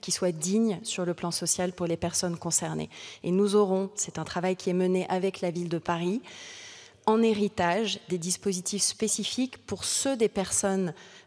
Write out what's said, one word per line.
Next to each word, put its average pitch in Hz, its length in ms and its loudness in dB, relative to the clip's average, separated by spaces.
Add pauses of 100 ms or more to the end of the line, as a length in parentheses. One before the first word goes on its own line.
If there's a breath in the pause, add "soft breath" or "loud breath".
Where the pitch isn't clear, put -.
qui - 100 -6
soient 180 220 2
dignes 190 500 2
sur - 220 -4
le 175 100 0
plan 175 160 -4
social 180 400 0
pour 180 160 -4
les 165 100 0
personnes 170 420 -2
concernées. 160 520 -2 (320 loud breath)
Et - 80 -2
nous 196 240 4
aurons, 190 400 4
c'est - 240 -6
un 160 60 -2
travail 185 320 -2
qui - 120 -6
est 180 60 2
mené 185 340 2
avec 190 340 0
la 175 100 0
ville 175 160 -2
de 165 100 0
Paris, 175 440 -2 (840 loud breath)
en 220 160 6
héritage 202 760 2 (100)
des 180 80 -2
dispositifs 185 640 -2
spécifiques - 840 -2
pour - 200 -8
ceux - 300 0
des 220 140 4
personnes, 190 640 0 (340 loud breath)